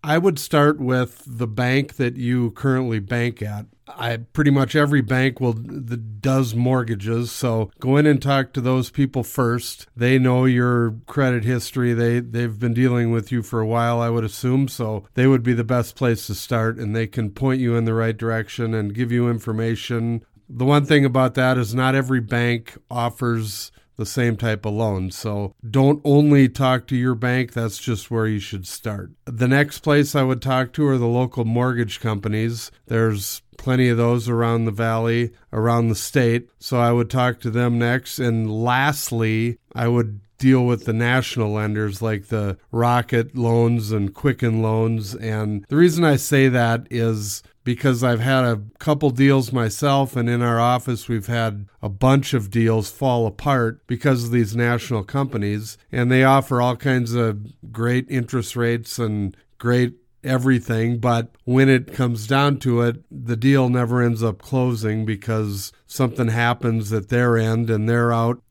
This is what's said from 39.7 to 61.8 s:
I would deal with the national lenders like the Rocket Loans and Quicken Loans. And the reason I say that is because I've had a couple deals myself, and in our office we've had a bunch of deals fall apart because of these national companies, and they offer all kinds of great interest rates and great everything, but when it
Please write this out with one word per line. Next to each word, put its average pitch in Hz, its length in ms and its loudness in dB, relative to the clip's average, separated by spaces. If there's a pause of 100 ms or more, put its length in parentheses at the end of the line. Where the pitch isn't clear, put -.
I 117 140 -2
would 110 320 0 (180)
deal 131 260 4
with 123 220 0
the 113 80 -2
national 120 580 0
lenders 107 500 -2
like 107 240 -4
the 101 320 -4 (140)
Rocket 120 640 0
Loans 117 560 2
and 101 220 -2
Quicken 120 480 0
Loans. 110 520 -2
And 107 540 -6
the 143 80 -2
reason 170 260 4
I 143 140 4
say 135 320 2
that 117 420 0
is 113 520 -4 (200)
because 123 400 0
I've 120 160 2
had 131 260 2
a 117 160 0 (200)
couple 147 300 0
deals 135 420 2
myself, 135 640 0
and 120 120 0
in 120 140 0
our 117 160 2
office 120 480 0
we've 113 220 -4
had 110 400 -4 (120)
a 107 80 -6
bunch 131 460 2
of 104 160 -4
deals 110 400 0
fall 120 380 0
apart 120 580 -2
because 127 380 0
of 117 80 -6
these 113 240 2
national 120 480 0
companies, 110 720 -4 (140)
and 123 180 0
they 131 140 4
offer 135 360 4
all 123 140 2
kinds 123 400 -2
of 107 320 -2 (240)
great 123 400 -2
interest 123 460 -4
rates 117 420 -2
and 107 380 -4 (220)
great 123 360 2 (300)
everything, 123 760 0
but 117 360 -2 (100)
when 131 240 4
it 127 240 2